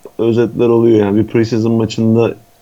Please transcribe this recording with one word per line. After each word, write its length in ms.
özetler 500
oluyor 320
yani. 180
Bir 100
preseason 440
maçında 640